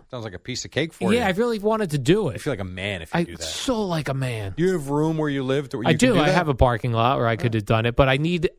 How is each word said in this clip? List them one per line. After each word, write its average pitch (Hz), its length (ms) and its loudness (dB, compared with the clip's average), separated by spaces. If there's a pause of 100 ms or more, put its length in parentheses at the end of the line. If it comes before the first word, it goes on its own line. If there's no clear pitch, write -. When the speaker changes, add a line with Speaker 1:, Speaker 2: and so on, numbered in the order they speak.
(100)
Speaker 1:
Sounds 120 140 -10
like 101 100 -12
a 90 40 -12
piece - 260 -10
of 104 60 -16
cake 160 220 -2
for 190 200 0
Speaker 2:
Yeah, 240 80 4
Speaker 1:
you. 226 60 0
Speaker 2:
I 190 40 2
really 226 280 0
wanted 214 320 0
to 147 80 0
do 170 300 2
it. 110 60 -4
Speaker 1:
You 107 60 -8
feel 147 120 -4
like 98 80 -6
a 101 40 -6
man 92 380 -6
if - 120 -16
you 170 60 2
Speaker 2:
I 175 40 0
Speaker 1:
do 160 120 -10
that. - 60 -14
Speaker 2:
so - 440 -4
like 160 220 -4
a 139 60 -2
man. 117 420 -6
Speaker 1:
You 185 180 0
have 143 160 -4
room 156 260 0
where 151 140 -2
you 139 120 -2
live 135 280 -2
to, 131 80 -6
where 107 100 -4
Speaker 2:
I - 40 6
Speaker 1:
you 156 60 2
can 254 100 6
Speaker 2:
do. 240 60 4
Speaker 1:
do 175 60 4
Speaker 2:
I 147 60 4
Speaker 1:
that? 185 80 4
Speaker 2:
have 180 140 2
a 139 60 2
parking 120 380 2
lot 117 260 2
where 123 80 0
I 113 100 0
could 113 180 -2
Speaker 1:
Yeah. 113 40 0
Speaker 2:
have 104 80 -4
done 110 200 2
it, 117 100 -2
but 139 120 6
I 131 100 4
need, 170 400 0